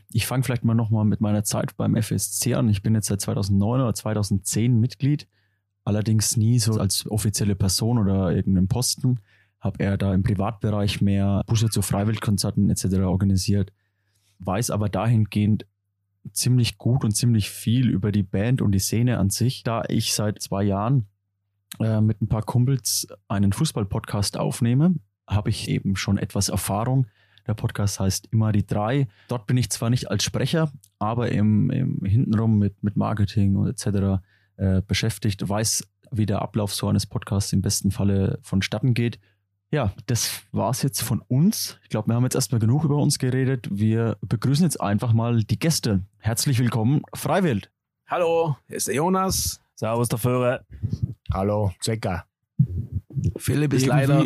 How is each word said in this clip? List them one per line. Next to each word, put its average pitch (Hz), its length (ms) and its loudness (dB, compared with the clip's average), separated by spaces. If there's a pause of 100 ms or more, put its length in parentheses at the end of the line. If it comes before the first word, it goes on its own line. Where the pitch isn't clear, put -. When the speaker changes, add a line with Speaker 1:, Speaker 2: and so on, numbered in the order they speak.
(120)
Speaker 1:
Ich 110 140 -2
fang 131 160 -2
vielleicht 120 200 -2
mal 117 120 2
noch 113 160 2
mal 107 160 2
mit 104 160 2
meiner 104 200 0
Zeit - 360 -4
beim 107 180 2
F 113 140 -2
S - 280 -4
C 120 160 -2
an. 131 140 2
Ich 98 140 2
bin 110 120 2
jetzt 107 120 0
seit 101 160 -2
zweitausendneun 101 580 0
oder 113 140 0
zweitausendzehn 107 840 0
Mitglied, 131 480 0 (600)
allerdings 107 500 0
nie 113 220 4
so 110 200 0
als - 320 0
offizielle 104 460 0
Person 110 400 0
oder 95 360 2
irgendeinen 95 360 2
Posten. 123 500 0 (440)
Hab 95 160 -4
eher 98 200 0
da 98 160 0
im 95 80 2
Privatbereich 104 800 0
mehr 98 440 2
Busse 113 220 2
zu 107 140 -2
Freiwildkonzerten 101 880 0
et 90 80 0
cetera 95 300 0
organisiert. 95 680 2 (640)
Weiß 98 320 -2
aber 107 180 0
dahingehend 104 760 2 (680)
ziemlich 123 460 0
gut 120 260 0
und 107 100 2
ziemlich 113 360 2
viel 120 400 0
über 101 200 0
die 101 120 0
Band 110 400 -2
und 104 100 2
die 98 60 2
Szene 113 400 0
an 95 100 2
sich. 117 340 -2
Da 113 240 -2
ich - 280 -2
seit 107 260 -4
zwei 98 220 -4
Jahren, 104 460 0 (680)
äh, 110 220 0
mit 110 220 2
ein 107 60 -2
paar 110 120 0
Kumpels 123 680 0 (220)
einen 98 240 2
Fußball-Podcast 110 840 -4
aufnehme, 123 560 2 (320)
hab 98 200 -2
ich - 220 -4
eben 101 260 -2
schon 98 220 -2
etwas - 320 -4
Erfahrung. 120 580 0 (400)
Der 110 60 -2
Podcast - 480 -4
heißt - 300 -2
Immer 110 220 2
die 101 140 2
Drei. 123 420 0 (200)
Dort 120 180 -6
bin 127 120 2
ich 107 100 0
zwar - 220 -2
nicht 123 200 0
als 104 140 -2
Sprecher, 160 480 0 (260)
aber 117 340 -2
im, 104 360 4
im - 380 -2
Hintenrum 110 520 2
mit, 101 240 0
mit 101 140 -2
Marketing 101 600 2
und 101 120 2
et - 100 -6
cetera, 98 440 0 (340)
äh, 95 240 2
beschäftigt, 101 680 -2
weiß, 104 400 -2 (260)
wie 107 120 0
der 98 160 0
Ablauf 107 340 -2
so - 140 -4
eines 101 160 2
Podcasts - 480 -4
im 98 80 2
besten 98 300 -2
Falle 98 500 0
vonstatten 107 540 -2
geht. 117 240 -2 (540)
Ja, 131 200 -2 (140)
das - 440 -4
war's 107 320 -2
jetzt 135 180 -2
von - 280 -2
uns. 156 560 0
Ich - 60 -18
glaub, 107 180 -2
wir 117 80 2
haben 123 80 2
jetzt 123 100 -2
erstmal 127 240 -2
genug 117 240 2
über 147 140 2
uns 147 240 0
geredet. 131 500 0
Wir 110 500 0
begrüßen 123 440 0
jetzt 151 160 0
einfach 104 320 0
mal 113 320 2
die - 160 -2
Gäste. 120 400 0 (180)
Herzlich 117 400 0
willkommen, 120 440 2 (120)
Freiwild. 147 560 0 (380)
Speaker 2:
Hallo, 165 480 0 (100)
hier - 120 -10
ist - 100 -4
der 104 80 -2
Jonas. 185 640 0 (160)
Speaker 3:
Servus, 117 320 0
der 123 100 -2
Föhre. 123 460 0 (680)
Speaker 4:
Hallo, 101 460 0
Zecka. 107 460 -4 (1120)
Speaker 2:
Philipp 143 360 -2
ist 131 140 2
Speaker 1:
Irgendwie 135 200 2
Speaker 2:
leider 147 200 4